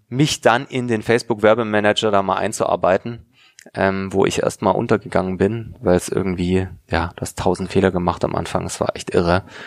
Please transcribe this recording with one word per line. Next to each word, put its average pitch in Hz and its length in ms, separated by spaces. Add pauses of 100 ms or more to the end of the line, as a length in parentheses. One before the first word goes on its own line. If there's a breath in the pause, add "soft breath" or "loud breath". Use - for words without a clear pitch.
mich 147 320
dann 120 260
in 123 220
den 110 140
Facebook-Werbemanager 107 1080
da 101 140
mal 95 140
einzuarbeiten, 98 880 (480 soft breath)
ähm, 95 400
wo 95 120
ich - 180
erstmal - 320
untergegangen 101 640
bin, 110 440
weil 90 160
es - 100
irgendwie, 92 640 (200)
ja, 85 280
das - 180
tausend 92 340
Fehler 95 220
gemacht 87 320
am - 100
Anfang, 87 320
es - 140
war - 160
echt - 180
irre. 90 300 (240 loud breath)